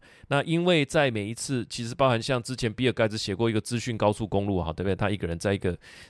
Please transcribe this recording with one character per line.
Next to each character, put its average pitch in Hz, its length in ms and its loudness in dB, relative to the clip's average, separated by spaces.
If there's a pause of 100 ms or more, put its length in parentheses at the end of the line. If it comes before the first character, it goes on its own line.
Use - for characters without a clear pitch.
(260)
那 139 160 2
因 170 220 0
为 175 200 6
在 143 280 2
每 104 160 -4
一 117 60 -6
次， 123 340 -4
其 - 160 -8
实 117 100 -8
包 135 140 4
含 117 120 4
像 123 220 -2
之 127 140 -8
前 110 160 -2
比 123 160 0
尔 113 40 4
盖 113 140 2
茨 107 100 -2
写 104 200 -4
过 113 120 2
一 113 40 0
个 107 80 0
资 120 180 -2
讯 113 180 -4
高 104 160 4
速 110 140 -6
公 98 200 0
路 98 140 2
哈， 80 120 -2
对 80 100 -6
不 92 60 -2
对？ 95 80 0
他 101 140 0
一 104 60 -2
个 90 120 -4
人 85 100 -4
在 101 160 2
一 98 40 0
个， 90 200 -2 (320)